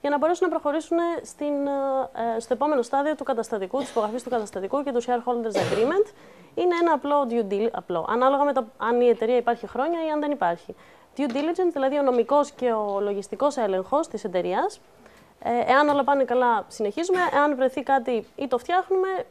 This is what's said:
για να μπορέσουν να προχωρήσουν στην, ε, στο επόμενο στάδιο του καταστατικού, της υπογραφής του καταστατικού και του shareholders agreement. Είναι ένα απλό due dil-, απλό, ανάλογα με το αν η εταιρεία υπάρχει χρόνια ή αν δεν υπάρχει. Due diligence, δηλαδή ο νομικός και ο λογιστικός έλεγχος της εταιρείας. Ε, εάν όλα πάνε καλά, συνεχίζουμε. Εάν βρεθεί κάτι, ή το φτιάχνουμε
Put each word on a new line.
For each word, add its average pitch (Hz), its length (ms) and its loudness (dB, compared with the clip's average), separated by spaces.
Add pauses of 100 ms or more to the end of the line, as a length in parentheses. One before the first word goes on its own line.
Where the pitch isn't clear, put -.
για 285 80 -2
να 285 80 2
μπορέσουν 339 320 2
να 320 100 -2
προχωρήσουν 311 380 -2 (260)
στην, 285 440 -4 (680)
ε, 226 40 -2
στο 240 140 -4
επόμενο 269 280 0
στάδιο 285 340 -2
του 285 80 -10
καταστατικού, 226 560 -4
της 262 100 -6
υπογραφής 220 340 -4
του 247 60 -10
καταστατικού 214 540 -4
και 269 80 -4
του 233 120 0
shareholders 240 520 -2
agreement. 254 560 2 (440)
Είναι 349 260 2
ένα 339 120 4
απλό 285 360 0
due 226 240 0
dil-, 214 180 0
απλό, 175 380 -4
ανάλογα 269 340 4
με 285 100 2
το 240 120 0 (120)
αν 240 240 0
η 247 60 6
εταιρεία 233 300 2
υπάρχει 233 300 -2
χρόνια 320 380 -2
ή 311 40 -2
αν 302 100 -2
δεν 294 120 -2
υπάρχει. 175 440 -2 (420)
Due 269 140 -2
diligence, 339 420 0
δηλαδή 269 260 0
ο - 20 2
νομικός 277 500 2
και 247 200 -2
ο 202 280 -2
λογιστικός 202 580 -2
έλεγχος 214 500 0
της - 160 -10
εταιρείας. 185 580 -2 (600)
Ε, 240 280 0
εάν 294 180 6
όλα 285 140 2
πάνε 277 200 2
καλά, 240 440 2
συνεχίζουμε. 339 520 -2 (140)
Εάν 294 220 4
βρεθεί 262 280 0
κάτι, 247 420 0 (100)
ή 277 120 -6
το 247 100 0
φτιάχνουμε 370 500 0 (220)